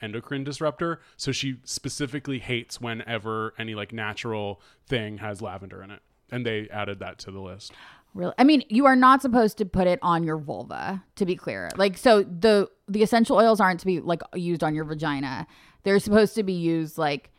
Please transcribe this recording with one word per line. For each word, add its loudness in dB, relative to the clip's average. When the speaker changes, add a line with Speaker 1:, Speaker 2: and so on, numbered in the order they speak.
Speaker 1:
endocrine -8
disruptor. -6
So -4
she -4
specifically -8
hates -8
whenever -6
any, -8
like, -10
natural -6
thing -6
has -8
lavender -12
in -18
it. -20
And -6
they -4
added -6
that -12
to -16
the -12
list. -14
Speaker 2:
Really? -4
I 6
mean, 6
you 4
are 8
not 8
supposed 2
to 0
put 0
it 2
on 2
your -2
vulva, -8
to 0
be 0
clear. -8
Like, 2
so 6
the, 2
the 0
essential 4
oils 6
aren't 2
to -8
be, 0
like, -2
used -4
on 0
your -4
vagina. -6
They're 4
supposed 4
to -2
be -2
used, -2
like, -2